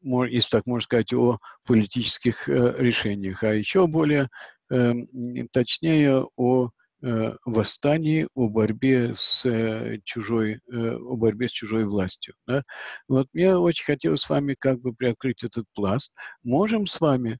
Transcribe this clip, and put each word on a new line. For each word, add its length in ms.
мо-, 240
если 240
так 160
можно 180
сказать, 300
о 240
политических, 800
э, 300
решениях, 680
а 100
ещё 340
более, 400
э, 60
м, 760
точнее, 720
о, 340
э, 320
восстании, 880
о 140
борьбе 680
с, 300
э, 580
чужой, 560
э, 240
о 200
борьбе 320
с 40
чужой 340
властью, 480
да. 180
Вот 260
мне 220
очень 300
хотелось 360
с 80
вами 280
как 220
бы 140
приоткрыть 500
этот 300
пласт. 400
Можем 420
с 140
вами 380